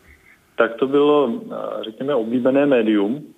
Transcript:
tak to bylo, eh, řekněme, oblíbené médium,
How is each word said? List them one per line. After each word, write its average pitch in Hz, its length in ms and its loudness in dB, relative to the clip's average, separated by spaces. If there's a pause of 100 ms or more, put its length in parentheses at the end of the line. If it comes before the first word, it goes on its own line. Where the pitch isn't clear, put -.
(560)
tak 113 200 0
to 135 120 -2
bylo, 143 440 2 (200)
eh, 113 40 -10 (280)
řekněme, 131 320 -6
oblíbené 127 500 0
médium, 110 580 2 (140)